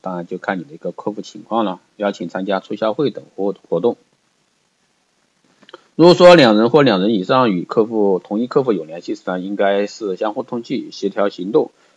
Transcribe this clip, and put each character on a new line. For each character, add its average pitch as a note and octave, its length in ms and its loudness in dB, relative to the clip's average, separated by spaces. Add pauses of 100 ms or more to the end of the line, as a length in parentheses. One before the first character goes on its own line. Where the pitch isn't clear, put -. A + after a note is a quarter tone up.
当 F#2 160 -10
然 - 100 -10
就 A#2 120 -10
看 G2 200 -6
你 E2 60 -10
的 D2 100 -20
一 - 20 -20
个 F2+ 140 -10
客 - 220 -10
户 G#2 100 -14
情 - 220 -20
况 A2 200 -4
了， F#2 140 -6 (180)
邀 G2+ 140 -2
请 F#2+ 180 -10
参 F#2 160 -8
加 G2 140 -4
促 G#2+ 160 -10
销 G#2+ 200 -4
会 C3+ 160 -2
等 - 120 -16 (140)
活-， G2 180 -6 (140)
活 E2+ 100 -2
动。 A2+ 180 -2 (2000)
如 D#3+ 100 4
果 F3 100 8
说 F3+ 200 10
两 A#2+ 240 6
人 A#2 100 2
或 D3 140 4
两 G#2+ 180 2
人 G#2+ 140 0
以 F#2+ 80 -2
上 B2+ 300 0
与 F2+ 100 -2
客 - 220 0
户， G#2 340 0
同 G#2 220 -6
一 B2 80 -4
客 C#3 160 0
户 B2 80 0
有 F2 120 -2
联 D#2+ 180 -16
系 A#2 120 -8
时 - 100 -18
呢， F#2 140 -4
应 G2 160 -8
该 G2+ 320 0
是 G2+ 300 -10
相 G#2+ 180 -4
互 B2+ 80 -8
通 A#2+ 220 -10
气、 - 260 -8
协 - 200 -6
调 G2+ 180 -2
行 F#2+ 240 -8
动， C#3+ 180 0 (260)